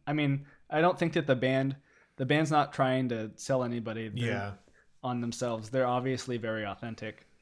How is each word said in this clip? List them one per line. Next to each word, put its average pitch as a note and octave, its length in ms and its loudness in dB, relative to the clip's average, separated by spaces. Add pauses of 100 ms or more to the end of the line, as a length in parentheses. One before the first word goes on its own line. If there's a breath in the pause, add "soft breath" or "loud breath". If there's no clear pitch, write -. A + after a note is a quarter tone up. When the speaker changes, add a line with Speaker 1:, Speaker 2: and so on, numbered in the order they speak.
Speaker 1:
I D3 80 -2
mean, C#3+ 320 2 (240 loud breath)
I D3+ 120 2
don't F3+ 180 4
think E3 140 0
that D#3+ 120 0
the C#3 100 6
band, C3+ 400 2 (420 soft breath)
the C3+ 80 -2
band's D3 260 2
not D3+ 220 2
trying C3 360 2
to A2 260 -4
sell C3 280 0
anybody. A2+ 460 -4
They're A#2 240 -2
Speaker 2:
Yeah. G2+ 180 -4 (520 soft breath)
Speaker 1:
on B2 180 -2
themselves. A#2 480 -4
They're B2+ 180 2
obviously B2 500 -2
very A2 280 -4
authentic G#2+ 640 -10 (140)